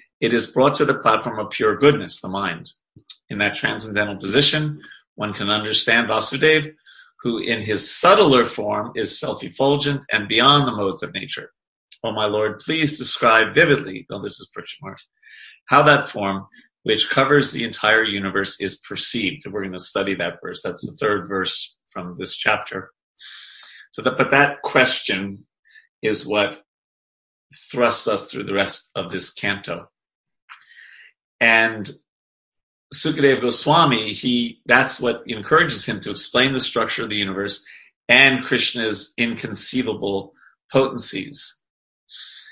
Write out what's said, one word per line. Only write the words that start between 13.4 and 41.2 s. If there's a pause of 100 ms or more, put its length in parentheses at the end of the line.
vividly,"
oh,
this
is
Parikshit
Maharaj, (640)
"how
that
form, (340)
which
covers
the
entire
universe,
is
perceived."
And
we're
gonna
study
that
verse.
That's
the
third
verse (140)
from
this
chapter. (1000)
So
that,
but
that
question (560)
is
what (920)
thrusts
us
through
the
rest
of
this
canto. (1500)
And (1040)
Sukadeva
Goswami,
he,
that's
what
encourages
him
to
explain
the
structure
of
the
universe (440)
and
Krishna's
inconceivable (380)
potencies. (880)